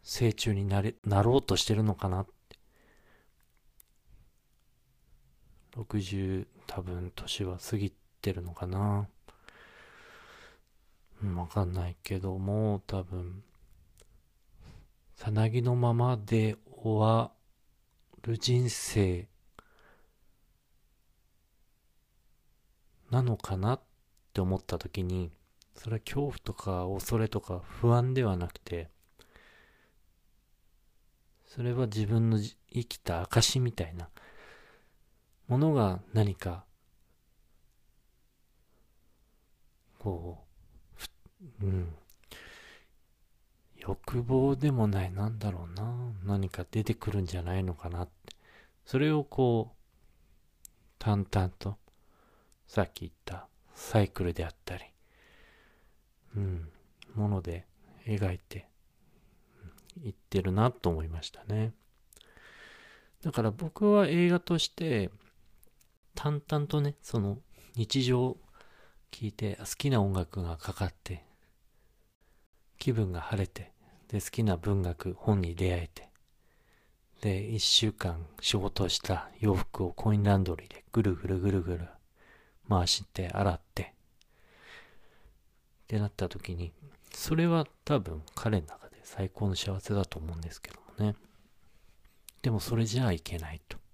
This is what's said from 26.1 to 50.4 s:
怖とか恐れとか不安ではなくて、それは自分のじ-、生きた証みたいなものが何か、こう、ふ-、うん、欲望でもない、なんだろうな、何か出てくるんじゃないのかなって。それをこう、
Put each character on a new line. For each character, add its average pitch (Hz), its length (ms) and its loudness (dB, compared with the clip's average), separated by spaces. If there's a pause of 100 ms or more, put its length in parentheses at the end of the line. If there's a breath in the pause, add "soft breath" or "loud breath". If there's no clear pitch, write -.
怖 143 160 -4
と - 160 -8
か 90 380 -4
恐 98 260 -2
れ 110 100 2
と 101 120 -4
か 90 220 -8 (180)
不 117 140 6
安 123 200 2
で 127 100 2
は 98 120 2
な 87 120 -2
く - 120 -14
て、 82 300 -8 (2500 soft breath)
そ - 160 -10
れ 120 100 0
は 123 140 0
自 107 200 0
分 113 240 4
の 110 80 4
じ-、 101 180 -4 (160)
生 120 140 -4
き - 120 -12
た 85 240 -4
証 - 380 4
み 120 120 0
た - 120 -4
い 82 100 -12
な 87 140 -10 (1400 loud breath)
も 127 100 2
の 156 160 4
が 98 260 4 (140)
何 104 200 4
か、 87 300 -8 (3250)
こ 87 480 -8 (520)
う、 - 40 -14
ふ-、 - 60 -14 (540)
う 98 40 -2
ん、 90 280 -2 (1800 loud breath)
欲 - 460 -4
望 131 340 4
で 143 140 2
も 117 160 4
な 95 180 2
い、 92 80 -6
な 101 160 -2
ん 113 100 -6
だ 104 120 -2
ろ 87 200 -6
う 87 40 -14
な、 120 400 -6 (100)
何 98 240 0
か - 220 -8
出 110 140 0
て 113 100 2
く - 160 -6
る 101 100 0
ん 92 60 0
じ 87 100 -6
ゃ 90 60 -4
な 87 160 -2
い 95 60 0
の 90 100 -2
か 85 160 -10
な 87 140 -4
っ - 20 -16
て。 - 60 -18 (720 soft breath)
そ 131 120 0
れ 151 140 2
を 151 100 2
こ 117 520 2
う、 - 920 -20 (320)